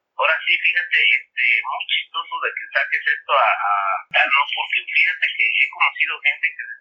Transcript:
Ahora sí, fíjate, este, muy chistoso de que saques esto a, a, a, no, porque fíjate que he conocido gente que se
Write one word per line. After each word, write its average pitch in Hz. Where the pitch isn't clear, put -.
Ahora 147
sí, -
fíjate, -
este, -
muy -
chistoso -
de 127
que -
saques -
esto -
a, 113
a, 101
a, -
no, -
porque -
fíjate -
que -
he -
conocido -
gente 151
que -
se -